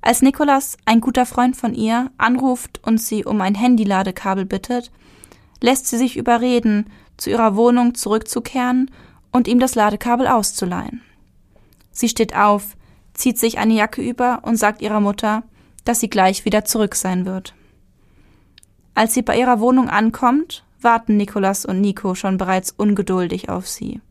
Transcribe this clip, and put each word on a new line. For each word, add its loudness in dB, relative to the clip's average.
Als 2
Nicolas, 2
ein 4
guter 0
Freund 0
von -4
ihr, -2
anruft 0
und 2
sie -4
um -2
ein 0
Handyladekabel 0
bittet, -6
lässt 2
sie -4
sich 0
überreden, 0
zu -8
ihrer 2
Wohnung 4
zurückzukehren -2
und 2
ihm 4
das 0
Ladekabel 0
auszuleihen. -2
Sie -2
steht -2
auf, 2
zieht 0
sich 0
eine 4
Jacke -2
über -2
und -2
sagt 0
ihrer 0
Mutter, -2
dass -2
sie -4
gleich 2
wieder 0
zurück -2
sein -2
wird. -10
Als 2
sie 0
bei 0
ihrer 2
Wohnung 2
ankommt, 0
warten 2
Nicolas -2
und -4
Nico -2
schon -2
bereits -2
ungeduldig -2
auf -8
sie. -10